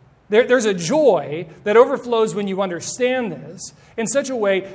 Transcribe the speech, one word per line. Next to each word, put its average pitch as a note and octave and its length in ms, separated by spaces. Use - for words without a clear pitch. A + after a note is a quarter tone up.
There, A3+ 180
there's B3 180
a G#3 80
joy F3 760
that G#3 120
overflows A#3 560
when G3+ 140
you F#3+ 140
understand A3+ 720
this D3+ 420
in A3+ 120
such C4+ 220
a C4 60
way G3 260